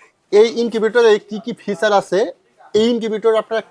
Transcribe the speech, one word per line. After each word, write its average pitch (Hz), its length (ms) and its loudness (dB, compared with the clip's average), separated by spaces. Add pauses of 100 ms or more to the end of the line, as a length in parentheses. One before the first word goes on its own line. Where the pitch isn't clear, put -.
(300)
এই 214 300 4
ইনকিউবেটরে 220 580 2
কি 208 260 -12
কি 240 80 -8
ফিচার 208 400 -4
আছে, 196 400 -2 (420)
এই 220 160 2
ইনকিউবেটর 220 460 -2
আপনারা 220 340 -4